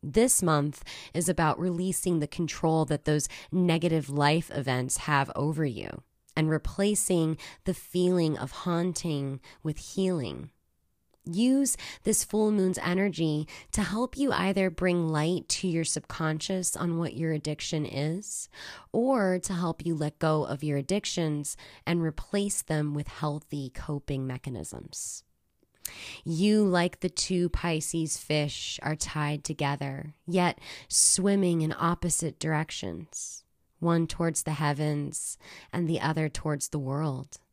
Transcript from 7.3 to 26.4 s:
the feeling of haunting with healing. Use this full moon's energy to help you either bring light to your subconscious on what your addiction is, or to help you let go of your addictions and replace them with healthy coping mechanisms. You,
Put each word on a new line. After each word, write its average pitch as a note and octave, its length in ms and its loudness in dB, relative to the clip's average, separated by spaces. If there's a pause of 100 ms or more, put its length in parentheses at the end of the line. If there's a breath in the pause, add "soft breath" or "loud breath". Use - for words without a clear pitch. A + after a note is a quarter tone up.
the F#3 100 0
feeling F3 640 2
of C3 140 -6
haunting E3 920 -2 (220 loud breath)
with D#3 160 -4
healing. C3+ 720 -2 (760)
Use B3 520 2 (260 loud breath)
this G#3+ 220 2
full G#3+ 260 2
moon's F#3+ 280 2
energy E3 680 0 (240 loud breath)
to G#3+ 120 0
help G#3+ 340 -2
you C4+ 160 2
either F#3+ 380 2
bring F3 360 2
light D#3+ 440 0
to - 180 -2
your E3 160 2
subconscious D#3+ 920 -2
on E3+ 240 0
what E3 160 -2
your D#3+ 180 0
addiction D3+ 540 -2
is, D#3 600 -4 (420 loud breath)
or A3 480 4
to F3+ 140 -4
help E3+ 340 -2
you E3+ 80 2
let D3 240 -2
go D#3 240 4
of C#3 220 -4
your D3 120 2
addictions D3+ 800 -2 (300 loud breath)
and E3+ 160 2
replace G3+ 600 -2
them D3+ 300 0
with D3 140 -4
healthy D3 680 -6
coping C#3 540 -4
mechanisms. - 960 -8 (1000 loud breath)
You, G#3 400 4